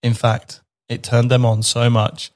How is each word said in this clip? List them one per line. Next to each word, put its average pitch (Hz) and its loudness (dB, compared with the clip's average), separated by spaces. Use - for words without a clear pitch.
In 117 2
fact, - -4
it - -10
turned 120 2
them 127 4
on 110 0
so 120 0
much, - -2